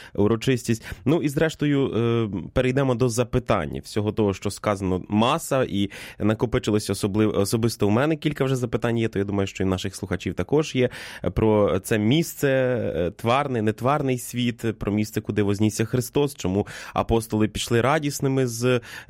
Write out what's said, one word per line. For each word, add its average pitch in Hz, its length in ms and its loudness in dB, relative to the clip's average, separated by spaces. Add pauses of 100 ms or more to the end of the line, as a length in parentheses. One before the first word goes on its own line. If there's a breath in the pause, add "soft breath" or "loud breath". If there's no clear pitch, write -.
(140 loud breath)
урочистість. 113 680 0 (200 loud breath)
Ну 147 180 2
і 139 60 0
зрештою, 143 680 0
е, 117 340 2 (240)
перейдемо 131 420 2
до 123 140 2
запитань. 113 760 -2
Всього 104 280 -2
того, 101 220 2
що 101 160 -6
сказано, 95 580 -2
маса, 127 560 2
і 98 260 -2 (280 loud breath)
накопичилось 110 720 0 (100)
особливо, 104 380 2
особисто 110 480 0
у 101 40 4
мене 143 260 2
кілька 147 280 -2
вже 131 120 0
запитань 117 420 -2
є, 113 100 2
то - 100 -4
я 101 60 2
думаю, 98 220 0
що - 160 -4
і 95 40 0
в - 20 2
наших 92 280 -2
слухачів 90 380 -4
також 147 400 0
є, 123 160 2 (440 loud breath)
про 104 460 4
це 113 180 0
місце, 139 500 2
е, 123 640 0
тварний, 123 520 0
нетварний 127 560 0
світ, 120 600 -2
про - 140 -2
місце, 107 280 0
куди 104 220 0
вознісся 104 420 0
Христос, 131 500 0
чому 95 320 0 (280 loud breath)
апостоли 110 540 2
пішли - 320 0
радісними 139 640 0
з, 120 340 2 (300 loud breath)